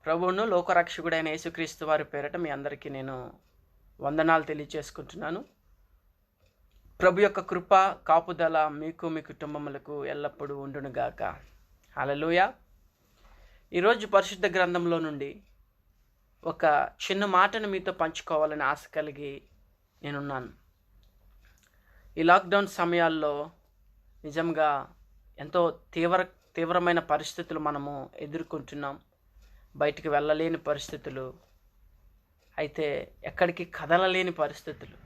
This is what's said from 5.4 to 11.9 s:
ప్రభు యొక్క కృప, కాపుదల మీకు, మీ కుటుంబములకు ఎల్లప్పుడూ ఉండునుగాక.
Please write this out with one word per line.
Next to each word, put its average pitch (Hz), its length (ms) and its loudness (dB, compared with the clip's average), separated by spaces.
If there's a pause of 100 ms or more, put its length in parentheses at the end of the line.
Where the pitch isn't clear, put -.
ప్రభు 185 200 6
యొక్క 202 200 4
కృప, 180 340 0
కాపుదల 165 960 4
మీకు, 156 400 -8
మీ 160 140 -4
కుటుంబములకు 147 840 -10
ఎల్లప్పుడూ 143 540 -8
ఉండునుగాక. 135 600 -6 (760)